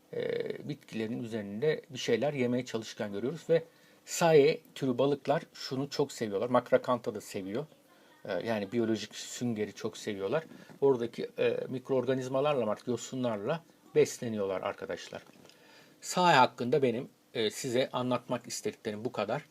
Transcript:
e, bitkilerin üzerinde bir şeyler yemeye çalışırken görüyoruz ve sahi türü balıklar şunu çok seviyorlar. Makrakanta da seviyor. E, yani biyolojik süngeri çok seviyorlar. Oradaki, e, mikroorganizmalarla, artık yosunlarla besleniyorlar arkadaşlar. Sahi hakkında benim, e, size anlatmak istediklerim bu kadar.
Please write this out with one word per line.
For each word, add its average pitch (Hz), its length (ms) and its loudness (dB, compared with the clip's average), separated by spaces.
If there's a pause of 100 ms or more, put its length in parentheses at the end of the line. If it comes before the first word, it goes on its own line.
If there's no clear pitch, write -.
(140)
e, - 560 -4
bitkilerin 113 540 -6
üzerinde 113 680 -2
bir 127 100 -10
şeyler 127 340 0
yemeye 123 320 0
çalışırken 113 460 -6
görüyoruz 127 380 -4
ve 165 140 4 (420)
sahi 160 560 6 (140)
türü 131 220 0
balıklar 143 460 2 (100)
şunu 135 360 -6
çok - 220 -2
seviyorlar. 107 380 -2
Makrakanta 123 680 2
da 101 60 -8
seviyor. 104 440 -6 (600)
E, 101 220 -2
yani 104 240 -2
biyolojik 113 440 0
süngeri 107 580 -4
çok - 240 -8
seviyorlar. 107 460 -4 (380)
Oradaki, 127 480 2 (100)
e, 123 180 2 (120)
mikroorganizmalarla, 131 1000 0
artık - 160 -4
yosunlarla 123 760 -4 (320)
besleniyorlar 107 680 2
arkadaşlar. - 640 -8 (800)
Sahi 175 340 4
hakkında 127 460 6
benim, 123 280 0 (240)
e, 110 160 0
size 127 440 -2
anlatmak 123 540 -2
istediklerim 107 580 -8
bu 123 60 -4
kadar. 113 400 -2